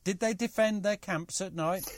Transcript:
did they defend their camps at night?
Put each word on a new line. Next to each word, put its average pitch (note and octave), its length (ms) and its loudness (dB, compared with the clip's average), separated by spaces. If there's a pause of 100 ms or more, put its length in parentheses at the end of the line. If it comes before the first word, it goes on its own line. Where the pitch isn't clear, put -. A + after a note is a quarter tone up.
did F#3 160 0
they A3+ 120 2
defend A3 500 2
their G#3 120 2
camps E3+ 460 -4
at F#3+ 120 -4
night? E3 300 0 (140)